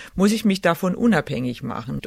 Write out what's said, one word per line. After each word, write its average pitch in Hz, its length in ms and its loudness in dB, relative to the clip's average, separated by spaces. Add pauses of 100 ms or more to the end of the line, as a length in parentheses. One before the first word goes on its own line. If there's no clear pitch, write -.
(140)
muss 202 180 4
ich 220 140 0
mich 190 160 2
davon 180 320 2
unabhängig 143 680 0
machen. 117 440 -6